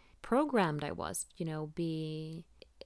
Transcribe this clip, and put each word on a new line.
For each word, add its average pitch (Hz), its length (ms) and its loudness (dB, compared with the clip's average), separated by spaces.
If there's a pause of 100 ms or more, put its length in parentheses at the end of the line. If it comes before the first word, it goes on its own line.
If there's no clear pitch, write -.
(220)
programmed 220 600 4
I 147 80 -2
was, 85 340 -4 (100)
you 175 80 -4
know, 156 300 -4
be 160 720 -4 (420)